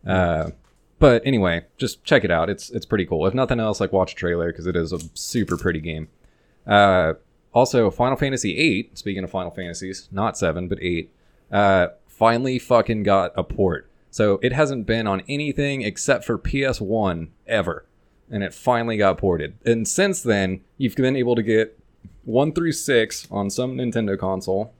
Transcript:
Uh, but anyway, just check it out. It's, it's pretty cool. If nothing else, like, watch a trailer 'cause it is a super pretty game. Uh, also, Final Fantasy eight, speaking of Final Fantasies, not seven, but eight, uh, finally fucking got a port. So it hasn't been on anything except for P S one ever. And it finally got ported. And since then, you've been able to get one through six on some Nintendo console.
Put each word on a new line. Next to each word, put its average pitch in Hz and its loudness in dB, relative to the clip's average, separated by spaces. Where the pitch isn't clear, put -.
Uh, 87 0
but 123 6
anyway, 95 0
just - -8
check 127 2
it 87 0
out. 82 0
It's, - -8
it's - -8
pretty 95 -2
cool. 85 0
If 95 -2
nothing 123 0
else, 107 -2
like, 98 -2
watch 95 2
a - -16
trailer 85 -2
'cause 82 -8
it 90 -2
is 82 -2
a 87 -6
super 95 -4
pretty 85 -2
game. 78 -8
Uh, 95 6
also, 120 4
Final 127 0
Fantasy 131 -2
eight, 117 0
speaking 98 -6
of 90 -8
Final 90 -6
Fantasies, 92 -12
not 101 -2
seven, 90 0
but 92 -4
eight, 87 -4
uh, 98 4
finally 120 2
fucking 113 2
got 98 2
a - -2
port. - -2
So 101 2
it 123 0
hasn't 135 0
been 113 -2
on 98 0
anything 143 -4
except 120 -2
for 113 -4
P 139 -4
S 131 -2
one 95 -2
ever. 92 -4
And 104 -4
it 92 -8
finally 117 -2
got 95 2
ported. 80 -2
And 113 0
since 190 0
then, 98 0
you've 127 -2
been 131 2
able 123 0
to 113 0
get 110 2
one 139 2
through 170 -2
six - 0
on 98 -2
some 127 -4
Nintendo 113 -2
console. 95 -4